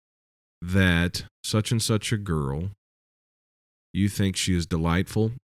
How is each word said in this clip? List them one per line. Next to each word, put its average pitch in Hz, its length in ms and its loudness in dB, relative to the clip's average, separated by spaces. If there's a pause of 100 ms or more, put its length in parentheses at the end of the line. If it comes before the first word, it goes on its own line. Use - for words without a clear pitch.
(600)
that 90 600 2 (200)
such - 280 -2
and 113 100 0
such - 300 -2
a 113 60 0
girl, 82 540 -4 (1200)
you 98 160 2
think 98 260 0
she - 180 0
is 85 120 0
delightful 87 680 0 (160)